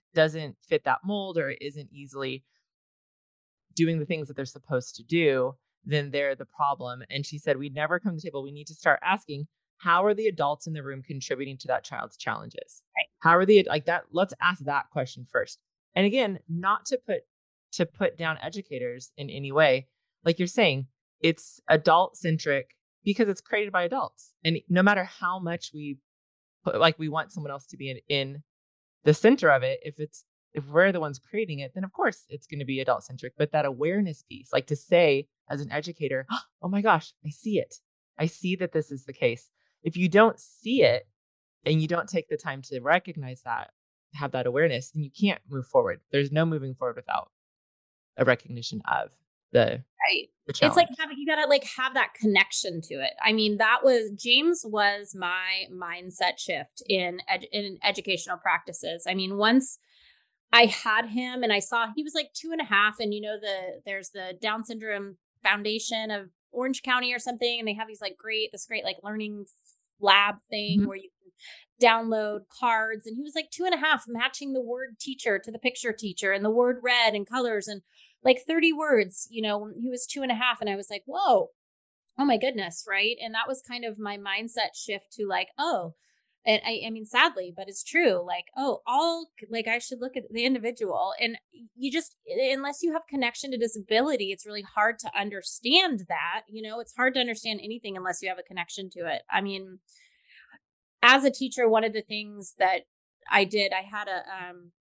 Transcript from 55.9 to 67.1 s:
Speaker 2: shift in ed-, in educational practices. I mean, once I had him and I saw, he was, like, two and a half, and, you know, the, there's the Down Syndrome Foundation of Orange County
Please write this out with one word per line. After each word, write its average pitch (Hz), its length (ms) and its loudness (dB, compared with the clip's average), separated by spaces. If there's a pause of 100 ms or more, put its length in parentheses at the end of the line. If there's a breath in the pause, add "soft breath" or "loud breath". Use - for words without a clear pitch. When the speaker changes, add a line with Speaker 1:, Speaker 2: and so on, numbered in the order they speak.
Speaker 2:
shift 147 480 -6
in 180 420 0
ed-, 185 220 -2
in 202 320 -6
educational 190 540 -2
practices. 170 680 -4
I 180 60 -2
mean, 190 240 -4
once 226 400 6 (760 soft breath)
I 233 140 10
had 220 440 2
him 254 340 -4
and 220 100 4
I 202 60 4
saw, 226 360 0
he 302 60 -4
was, 302 140 -8
like, 302 180 -4
two 320 180 -10
and 320 80 -4
a 294 60 -4
half, 208 340 2
and, 208 140 -2
you 208 80 -6
know, 214 180 -8
the, 196 460 -8
there's 196 240 -8
the 185 320 -10
Down 220 240 -4
Syndrome 208 520 -6 (260)
Foundation 214 640 0
of 202 220 -8 (200)
Orange 254 300 -4
County 247 320 0